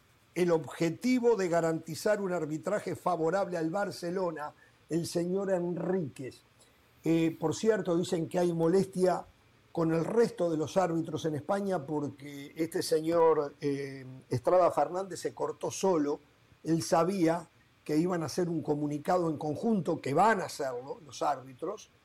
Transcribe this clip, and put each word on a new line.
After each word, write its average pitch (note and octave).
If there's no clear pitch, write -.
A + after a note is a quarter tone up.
el F3
objetivo E3+
de F#3+
garantizar E3
un G3
arbitraje E3+
favorable F3
al D#3+
Barcelona, E3+
el D#3+
señor F3+
Enríquez. F3
Eh, E3
por D#3
cierto, G3+
dicen E3+
que F3+
hay F3
molestia F3
con E3
el E3
resto G3+
de D#3
los D#3
árbitros E3
en D#3
España F#3+
porque C#3+
este D#3+
señor, D#3+
eh, C#3
Estrada F3
Fernández E3+
se C#3
cortó D3
solo. D#3
Él D#3+
sabía E3+
que D3+
iban F3
a D#3
hacer F3+
un E3
comunicado D3
en D3
conjunto, E3
que C3
van F#3+
a -
hacerlo, C3
los B2+
árbitros, C#3+